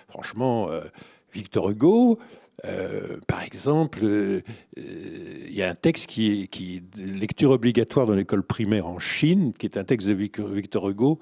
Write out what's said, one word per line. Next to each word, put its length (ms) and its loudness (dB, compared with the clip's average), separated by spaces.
franchement, 640 -2
euh, 120 -6
Victor 360 -2
Hugo, 500 6
euh, 640 -6
par 160 -2
exemple, 640 0
euh, 360 2
euh, 680 -14
il 80 -14
y 80 -2
a 60 0
un 60 -4
texte 320 0
qui 360 0
est, 40 -6
qui, 360 -10
lecture 540 0
obligatoire 560 4
dans 80 4
l'école 300 2
primaire 420 -2
en 120 -8
Chine, 540 2
qui 140 -8
est 100 -6
un 80 -4
texte 240 0
de 60 4
Vic-, 260 -4
Victor 480 -4
Hugo, 340 2